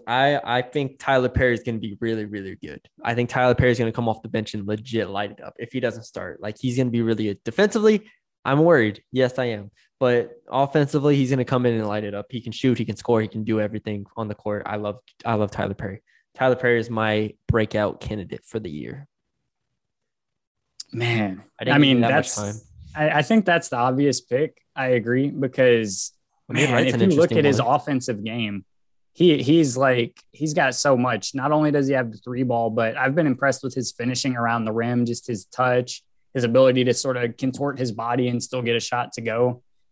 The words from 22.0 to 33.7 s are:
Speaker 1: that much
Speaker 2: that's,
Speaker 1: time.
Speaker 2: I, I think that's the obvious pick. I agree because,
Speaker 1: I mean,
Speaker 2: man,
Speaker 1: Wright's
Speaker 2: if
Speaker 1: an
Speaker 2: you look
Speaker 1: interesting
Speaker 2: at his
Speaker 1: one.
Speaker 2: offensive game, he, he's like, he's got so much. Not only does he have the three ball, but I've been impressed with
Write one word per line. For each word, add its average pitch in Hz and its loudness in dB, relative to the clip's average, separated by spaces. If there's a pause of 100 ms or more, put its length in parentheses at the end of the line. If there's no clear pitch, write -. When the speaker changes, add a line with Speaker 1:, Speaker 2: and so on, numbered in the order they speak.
Speaker 1:
that 113 4
much 151 2
Speaker 2:
that's, - -
Speaker 1:
time. 104 -4 (420)
Speaker 2:
I, 151 0
I - 2
think 220 4
that's 170 2
the 131 -4
obvious 131 2
pick. 139 -2 (140)
I 131 -2
agree 123 2
because, 123 0 (360)
Speaker 1:
I 120 -8
mean, 127 2
Speaker 2:
man, 131 0
Speaker 1:
Wright's 120 2
Speaker 2:
if 117 0
Speaker 1:
an - -
Speaker 2:
you 180 4
look 160 4
Speaker 1:
interesting 143 2
Speaker 2:
at 147 4
his 139 4
Speaker 1:
one. 123 2
Speaker 2:
offensive 123 -4
game, 107 -6 (500)
he, 160 4
he's 143 4
like, 123 2 (140)
he's 151 -6
got 139 2
so 143 2
much. 120 -2
Not 135 -2
only 151 2
does 143 2
he 139 0
have 123 -2
the 113 -18
three 123 -6
ball, 117 0
but 113 0
I've 135 -2
been 165 2
impressed 131 0
with 131 -8